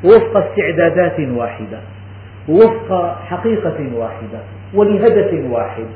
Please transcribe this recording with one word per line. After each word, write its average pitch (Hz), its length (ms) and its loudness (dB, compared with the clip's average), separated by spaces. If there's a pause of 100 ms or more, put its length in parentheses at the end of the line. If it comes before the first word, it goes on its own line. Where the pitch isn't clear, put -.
وفق 220 340 6
استعدادات 170 800 0
واحدة، 117 580 -6 (720)
وفق 185 680 2 (120)
حقيقة 175 640 -2
واحدة، 113 440 -8 (340)
ولهدف 202 800 2
واحد. 113 340 -6 (100)